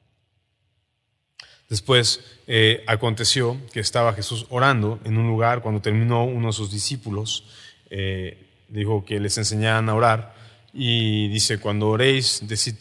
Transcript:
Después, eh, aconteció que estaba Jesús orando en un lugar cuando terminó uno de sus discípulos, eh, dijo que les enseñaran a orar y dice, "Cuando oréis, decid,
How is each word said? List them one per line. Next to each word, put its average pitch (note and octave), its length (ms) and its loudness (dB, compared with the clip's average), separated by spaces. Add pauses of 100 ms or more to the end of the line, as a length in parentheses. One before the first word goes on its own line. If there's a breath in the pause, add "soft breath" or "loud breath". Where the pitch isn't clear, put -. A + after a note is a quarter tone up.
(1700 loud breath)
Después, - 760 0
eh, A2+ 400 4
aconteció A#2 720 0 (140)
que A2+ 80 -6
estaba A#2 340 2
Jesús A2 360 -6
orando B2 540 2
en A2 120 0
un A2+ 100 2
lugar A#2 360 2
cuando G#2+ 180 -2
terminó A#2 440 2
uno A#2+ 240 -2
de G#2+ 40 0
sus G#2 180 -6
discípulos, G#2+ 720 -6 (460 loud breath)
eh, F#2+ 580 -8 (200)
dijo G#2 360 -2
que G#2 160 -4
les G2+ 180 -2
enseñaran A2 500 0
a G#2+ 60 0
orar A2+ 400 2 (400 loud breath)
y A2 540 0
dice, G#2+ 320 -2
"Cuando G#2+ 280 -2
oréis, B2+ 580 2
decid, A2 340 -4